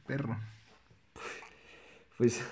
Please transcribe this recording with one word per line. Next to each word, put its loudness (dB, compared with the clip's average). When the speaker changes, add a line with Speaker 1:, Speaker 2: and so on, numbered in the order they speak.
Speaker 1:
perro. 0
Speaker 2:
Pues, 8